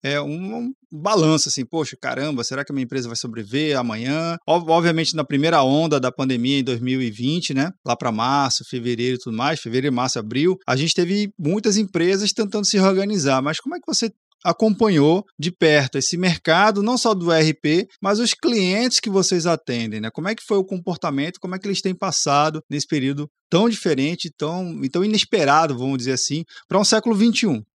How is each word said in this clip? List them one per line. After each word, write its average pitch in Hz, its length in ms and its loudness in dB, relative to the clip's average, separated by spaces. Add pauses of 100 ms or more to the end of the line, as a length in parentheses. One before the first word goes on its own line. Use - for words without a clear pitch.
é, 143 180 -2
um, 175 360 -8
um 240 160 -6 (180)
balanço, 156 580 2
assim, 131 160 -4
"Poxa, 139 360 -6
caramba, 131 420 -4
será 135 220 -6
que 147 80 -12
a - 20 -8
minha 135 100 -2
empresa 123 240 -6
vai 117 80 -8
sobreviver 123 640 -4
amanhã?" 131 640 -4
Ob-, 170 240 2
obviamente, 165 460 2
na 156 80 -2
primeira 143 400 2
onda 147 380 4
da 123 100 0
pandemia 131 480 0
em 135 60 0
dois 123 160 -2
mil 127 200 -2
e 120 100 -2
vinte, 139 440 -4
né? 143 160 0 (160)
Lá 123 80 0
pra 120 160 -4
março, 127 580 0
fevereiro 123 460 -2
e 123 60 -6
tudo 117 160 -8
mais, 143 240 -2
fevereiro, 127 340 -2
março, 123 240 -2
abril, 131 380 0 (100)
a 127 80 2
gente 151 180 0
teve 196 460 0
muitas 196 380 0
empresas 190 560 0
tentando 208 320 -2
se 202 140 0
reorganizar, 190 640 2
mas 147 200 -4
como 320 160 -8
é - 20 -8
que - 80 -14
você 233 240 -2 (340)
acompanhou 185 800 4 (140)
de 160 140 -4
perto 147 460 4
esse 135 180 -2
mercado, 185 680 2
não 233 160 0
só 226 160 2
do 175 160 -2
R 160 240 4
P, 156 320 0 (160)
mas 202 160 2
os 233 160 0
clientes 226 640 0
que - 100 -4
vocês 185 380 0
atendem, 117 540 -2
né? 110 100 -6
Como - 160 -8
é 214 80 -2
que - 80 -16
foi 202 160 0
o 190 60 0
comportamento, 170 760 -4
como 185 140 -8
é 190 60 -8
que 208 80 -8
eles 196 120 -2
têm 185 140 -2
passado 156 720 0
nesse 143 200 -6
período 143 400 -2 (200)
tão 196 200 4
diferente, 165 680 -2
tão, 165 460 -6
e 135 80 -4
tão 175 140 0
inesperado, 160 760 2
vamos 131 200 -2
dizer 127 160 -2
assim, 147 280 -4 (260)
pra 190 120 2
um 208 40 2
século 220 300 2
vinte 214 280 2
e 240 40 2
um 123 160 0 (160)